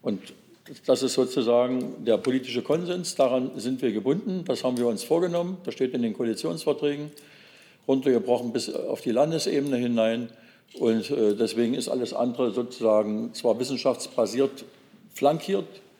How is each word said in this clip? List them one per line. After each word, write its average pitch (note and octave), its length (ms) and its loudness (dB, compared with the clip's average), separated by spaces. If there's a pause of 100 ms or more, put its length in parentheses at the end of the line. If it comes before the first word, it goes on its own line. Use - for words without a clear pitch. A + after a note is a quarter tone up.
Und G2+ 320 -6 (500)
das C3 180 4
ist B2+ 120 0
sozusagen B2+ 880 2
der A2 140 4
politische B2 420 -2
Konsens, F3 540 -2
daran B2+ 440 2
sind B2 220 -4
wir A#2 120 0
gebunden, C#3 520 -2
das B2 180 -4
haben B2+ 140 0
wir A#2+ 100 0
uns A2 160 0
vorgenommen, F3 640 0
das A2 80 -8
steht C3 220 -2
in B2 80 0
den A2+ 100 0
Koalitionsverträgen, C#3+ 960 -2 (800)
runtergebrochen B2 640 2
bis A2+ 200 -4
auf - 280 -4
die B2 120 -2
Landesebene C#3+ 680 0
hinein. A#2 500 0 (460)
Und, A2+ 360 2
äh, A2 240 4
deswegen A2+ 380 0
ist B2+ 160 -4
alles B2 240 -2
andere A#2+ 400 0
sozusagen A2 800 0
zwar A#2 260 0
wissenschaftsbasiert B2+ 1080 -2 (480)
flankiert E3 500 0 (360)